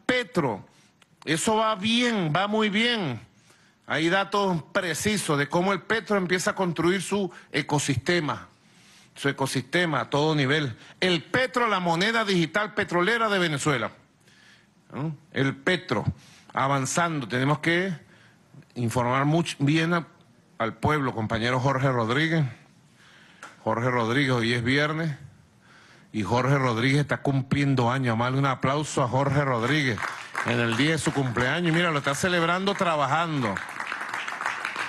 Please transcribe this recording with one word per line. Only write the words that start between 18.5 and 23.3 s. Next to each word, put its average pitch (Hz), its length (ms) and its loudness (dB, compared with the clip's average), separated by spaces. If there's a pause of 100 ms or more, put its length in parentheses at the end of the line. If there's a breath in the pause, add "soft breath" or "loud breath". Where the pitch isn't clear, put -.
informar 123 500 0
mucho, 160 340 2
bien 160 340 2
a, 170 140 -2 (500)
al 110 180 -2
pueblo, 143 380 0
compañero 113 460 -2
Jorge 131 320 2
Rodríguez. 139 540 2 (1200 loud breath)